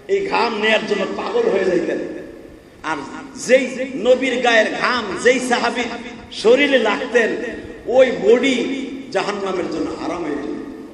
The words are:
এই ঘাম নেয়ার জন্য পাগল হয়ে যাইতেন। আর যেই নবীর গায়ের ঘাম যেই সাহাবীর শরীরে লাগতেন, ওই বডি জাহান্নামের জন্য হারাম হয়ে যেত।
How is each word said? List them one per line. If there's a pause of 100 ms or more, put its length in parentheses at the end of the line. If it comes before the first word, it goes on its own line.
এই
ঘাম
নেয়ার
জন্য (120)
পাগল
হয়ে
যাইতেন। (840)
আর (500)
যেই (280)
নবীর
গায়ের (160)
ঘাম (200)
যেই
সাহাবীর (460)
শরীরে
লাগতেন, (520)
ওই (120)
বডি (240)
জাহান্নামের
জন্য (100)
হারাম
হয়ে
যেত। (300)